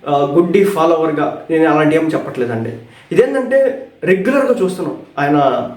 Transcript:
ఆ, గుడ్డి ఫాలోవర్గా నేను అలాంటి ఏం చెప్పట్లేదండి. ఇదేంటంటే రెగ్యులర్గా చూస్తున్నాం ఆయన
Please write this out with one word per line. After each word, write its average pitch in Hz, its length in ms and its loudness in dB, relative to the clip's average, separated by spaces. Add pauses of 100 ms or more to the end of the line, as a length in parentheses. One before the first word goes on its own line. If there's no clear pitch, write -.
ఆ, 143 100 0
గుడ్డి 175 460 2
ఫాలోవర్గా 160 840 0
నేను 160 200 2
అలాంటి 151 260 2
ఏం 160 180 2
చెప్పట్లేదండి. 117 600 -4 (380)
ఇదేంటంటే 262 760 0 (160)
రెగ్యులర్గా 190 580 2
చూస్తున్నాం - 360 -4 (220)
ఆయన 143 580 2